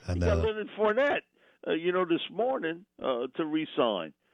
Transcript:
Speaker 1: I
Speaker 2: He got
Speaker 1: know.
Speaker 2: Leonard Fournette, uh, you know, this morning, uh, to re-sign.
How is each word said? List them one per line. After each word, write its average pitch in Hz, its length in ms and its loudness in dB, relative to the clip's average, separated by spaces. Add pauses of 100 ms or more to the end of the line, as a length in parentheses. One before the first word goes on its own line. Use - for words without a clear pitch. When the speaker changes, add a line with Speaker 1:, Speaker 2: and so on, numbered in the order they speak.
Speaker 1:
I 90 60 -2
Speaker 2:
He 90 60 0
got 85 180 4
Speaker 1:
know. 85 60 2
Speaker 2:
Leonard - 320 -2
Fournette, 214 460 2 (440)
uh, - 60 0
you 165 200 0
know, 180 120 2
this 165 260 2
morning, 185 540 -2 (180)
uh, 127 240 0 (100)
to 165 80 -2
re-sign. 127 680 0 (220)